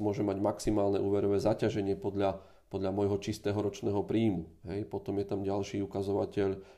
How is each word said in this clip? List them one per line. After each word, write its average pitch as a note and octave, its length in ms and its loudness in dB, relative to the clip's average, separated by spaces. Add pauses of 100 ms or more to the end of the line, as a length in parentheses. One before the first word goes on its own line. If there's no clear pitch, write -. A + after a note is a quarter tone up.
môže G#2 240 0
mať F#2+ 160 0
maximálne G2+ 560 2
úverové G2+ 400 2
zaťaženie G#2 560 2
podľa, G2 480 -2 (320)
podľa F#2+ 200 0
môjho G2+ 280 2
čistého G#2 360 -2
ročného G2+ 440 0
príjmu. G2+ 480 2 (200)
Hej, G2+ 200 -4
potom G2 320 -4
je G2 40 -2
tam G2 200 -4
ďalší G2+ 400 -2
ukazovateľ G2 720 -2 (200)